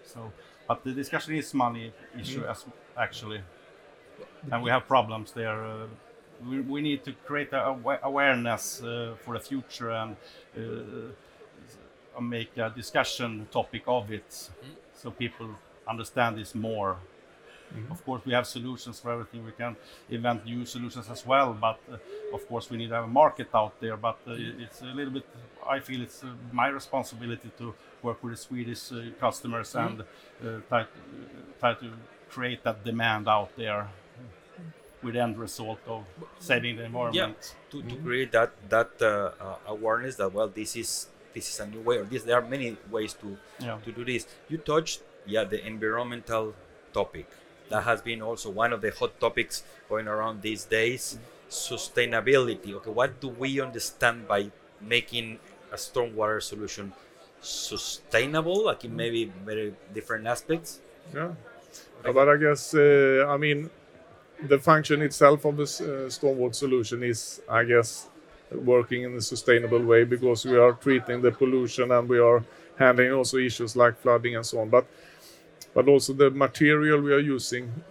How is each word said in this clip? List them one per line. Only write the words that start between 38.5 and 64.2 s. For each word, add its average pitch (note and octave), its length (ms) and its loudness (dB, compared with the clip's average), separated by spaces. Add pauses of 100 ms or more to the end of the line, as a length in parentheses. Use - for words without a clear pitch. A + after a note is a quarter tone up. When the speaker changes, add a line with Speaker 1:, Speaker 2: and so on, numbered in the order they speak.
Speaker 3:
that, A2+ 220 2 (100)
uh, G#2 300 2 (100)
uh, F#2+ 140 -12 (120)
awareness A2+ 480 -4
that, F#2+ 180 -2
well, G#2+ 140 -2
this G#2 280 -8
is, - 320 -8 (260)
this - 160 -10
is - 100 -10
a G#2+ 80 -8
new A2 140 -14
way, A#2+ 160 2
or G2+ 80 -2
this, A2+ 180 -8
there A#2 140 4
are A#2+ 100 0
many B2 300 -6 (140)
ways G#2+ 300 -4
to, G2+ 160 -12 (220)
Speaker 1:
Yeah. A#2 260 -8
Speaker 3:
to A#2 60 -12
do A#2+ 140 -10
this. A#2+ 220 -4 (220)
You D#3 100 -6
touched, D#3 420 -2 (240)
yeah, A2+ 180 0
the G2+ 220 -4
environmental A2 880 -4 (400)
topic. F2+ 340 -4 (420)
That G#2 140 0
has A2+ 180 2
been A2+ 200 -6
also A2+ 300 -8
one A2+ 220 0
of G#2+ 80 -4
the G#2 100 -2
hot - 280 -6
topics - 440 -2 (260)
going G#2+ 180 -4
around G#2+ 360 -4
these A2 220 -6
days. A#2 520 -2
Speaker 1:
Mm. - 340 -20
Speaker 3:
Sustainability. A#2 1200 0
Okay, G#2+ 160 -12
what A#2+ 280 -2
do C#3 80 -10
we C3+ 320 -4
understand A#2 680 -4
by G2+ 240 -2 (280)
making A2+ 600 -4 (320)
a G#2+ 40 -12
stormwater G#2+ 680 -2
solution G2+ 520 -10 (480)
sustainable? D#3+ 1200 -2
Like, D3+ 200 -2
in A#2 60 -10
Speaker 2:
Mm. A2+ 120 -10
Speaker 3:
maybe A#2 220 -2 (200)
very G#2+ 280 -6 (200)
different A2 340 -6
aspects. D#3+ 520 -6 (340)
Speaker 2:
Yeah. D#3+ 180 -6 (720)
Speaker 3:
Like, B2+ 100 -2
Speaker 2:
But C#3 160 8
I D3 80 8
guess, D3 360 2
uh, C#3 520 8 (100)
I - 20 0
mean, D3+ 320 0 (800)